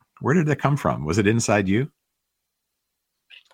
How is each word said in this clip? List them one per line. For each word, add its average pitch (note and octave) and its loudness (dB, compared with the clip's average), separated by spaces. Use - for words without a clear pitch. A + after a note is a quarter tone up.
Where C3 0
did D#3 2
it C#3+ 0
come C#3 0
from? C2+ -2
Was E2 0
it G#2 2
inside G#2 0
you? A#2 0